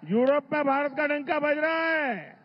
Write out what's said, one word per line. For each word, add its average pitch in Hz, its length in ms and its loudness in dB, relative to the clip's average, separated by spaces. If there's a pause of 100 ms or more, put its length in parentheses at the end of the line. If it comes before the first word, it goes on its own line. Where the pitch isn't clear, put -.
यूरोप 262 480 2
में 302 120 0
भारत 277 320 0
का 302 100 0
डंका 294 320 -2
बज 294 200 0
रहा 320 260 0
है? 277 600 -2